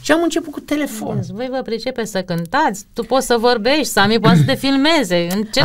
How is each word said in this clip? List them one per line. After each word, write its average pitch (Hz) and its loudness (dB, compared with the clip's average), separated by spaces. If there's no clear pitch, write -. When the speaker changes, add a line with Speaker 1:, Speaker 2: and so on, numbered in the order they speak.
Speaker 1:
Și - 0
am 320 2
început 330 -2
cu - -12
telefon. 277 -4
Speaker 2:
Deci, - -6
voi 226 -8
vă 262 -6
pricepeți 226 -6
să 190 -4
cântați, 190 -2
tu 233 -6
poți 262 0
să 240 2
vorbești, 247 2
Sami 214 2
poate 220 6
să 151 6
te 269 2
filmeze, 269 0
încercați 214 -2